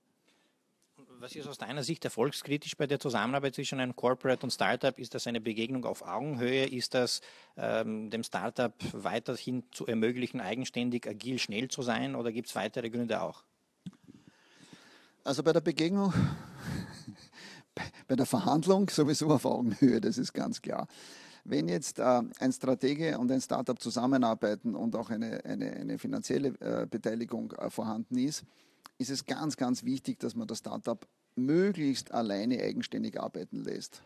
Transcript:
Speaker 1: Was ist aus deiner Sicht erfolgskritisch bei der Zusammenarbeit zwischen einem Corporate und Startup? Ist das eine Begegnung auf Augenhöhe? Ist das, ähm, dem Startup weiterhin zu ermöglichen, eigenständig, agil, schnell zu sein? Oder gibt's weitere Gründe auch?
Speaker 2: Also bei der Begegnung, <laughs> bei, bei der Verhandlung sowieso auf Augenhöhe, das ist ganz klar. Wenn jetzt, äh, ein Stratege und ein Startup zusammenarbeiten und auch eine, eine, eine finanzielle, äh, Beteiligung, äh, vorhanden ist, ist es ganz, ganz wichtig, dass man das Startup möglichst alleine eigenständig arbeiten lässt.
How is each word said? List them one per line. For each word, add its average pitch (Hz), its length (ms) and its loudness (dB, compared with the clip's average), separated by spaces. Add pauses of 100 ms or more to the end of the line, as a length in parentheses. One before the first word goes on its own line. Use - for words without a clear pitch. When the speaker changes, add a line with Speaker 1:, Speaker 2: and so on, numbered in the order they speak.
(1200)
Speaker 1:
Was 123 160 -14
ist 147 120 -10
aus 139 100 -12
deiner 131 240 -4
Sicht 156 240 -2
erfolgskritisch 139 720 0
bei 151 80 2
der 139 140 0
Zusammenarbeit 131 560 2
zwischen 135 240 -4
einem 127 160 -2
Corporate 123 480 2
und 127 80 -2
Startup? 120 480 2
Ist 123 160 -10
das 117 100 -4
eine 117 160 -2
Begegnung 117 440 -2
auf - 180 -4
Augenhöhe? 131 640 0
Ist 127 260 -4
das, 123 280 2 (340)
ähm, 110 560 -2
dem 113 100 -2
Startup 113 500 -2 (220)
weiterhin 120 800 -4
zu - 160 -8
ermöglichen, 123 520 0
eigenständig, 120 680 -2
agil, 113 320 -6
schnell 117 300 -4
zu - 120 -6
sein? 123 320 0
Oder 120 180 -2
gibt's 117 240 -6
weitere 113 360 -2
Gründe 113 320 0
auch? 80 200 -8 (1800)
Speaker 2:
Also 139 180 0
bei 160 120 6
der 165 80 6
Begegnung, 170 520 2 (800)
<laughs> - 800 -18
bei, - 100 -8 (240)
bei 135 80 2
der 127 120 4
Verhandlung 156 600 4
sowieso 151 440 4
auf 127 140 6
Augenhöhe, 120 540 6
das - 200 0
ist - 140 -4
ganz - 280 -2
klar. - 260 -4 (580)
Wenn 156 220 0
jetzt, 175 300 -2
äh, 123 240 6 (180)
ein 131 120 4
Stratege 143 680 2
und 123 140 2
ein 131 100 2
Startup 123 380 -2
zusammenarbeiten 117 960 2
und 110 200 -2
auch 110 140 -4
eine, 113 360 -4
eine, 107 260 -4
eine - 260 -6
finanzielle, - 520 0 (100)
äh, - 260 -2
Beteiligung, 113 680 -4
äh, - 180 -6
vorhanden 110 480 -2
ist, 143 240 -2 (560)
ist 131 120 -4
es 127 160 -6
ganz, 139 300 -2
ganz 123 260 0
wichtig, 127 340 -2
dass 117 180 -4
man 113 120 -4
das 113 100 -4
Startup 113 500 -4 (280)
möglichst 151 760 2
alleine 113 520 0
eigenständig 104 560 -2
arbeiten - 440 -6
lässt. - 420 -8